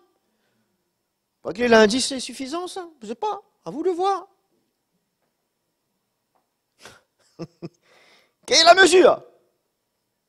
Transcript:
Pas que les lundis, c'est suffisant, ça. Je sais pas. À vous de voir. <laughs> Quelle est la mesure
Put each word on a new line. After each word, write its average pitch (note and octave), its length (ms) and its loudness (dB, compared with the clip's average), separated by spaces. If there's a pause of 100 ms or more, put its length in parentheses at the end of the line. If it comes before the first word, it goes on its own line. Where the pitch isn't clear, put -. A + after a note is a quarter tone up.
(1400)
Pas C3+ 100 -12
que F3 80 -12
les B3 80 -2
lundis, A3 320 4
c'est B3+ 220 -6
suffisant, C#4 460 -12
ça. F4+ 200 -14 (140)
Je G#3+ 60 -18
sais A#3 80 -12
pas. G#4 260 -8 (240)
À E3 60 -12
vous C#4+ 120 -12
de F#4 60 -2
voir. F#4 380 -4 (3000)
<laughs> D#3+ 80 -14 (1000)
Quelle C4 140 0
est E4 40 2
la E4+ 100 8
mesure F4 480 4 (1080)